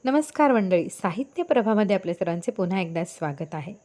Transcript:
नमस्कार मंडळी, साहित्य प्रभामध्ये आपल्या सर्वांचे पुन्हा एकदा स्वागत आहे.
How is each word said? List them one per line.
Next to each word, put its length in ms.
नमस्कार 480
मंडळी, 360
साहित्य 540
प्रभामध्ये 540
आपल्या 180
सर्वांचे 380
पुन्हा 280
एकदा 240
स्वागत 500
आहे. 200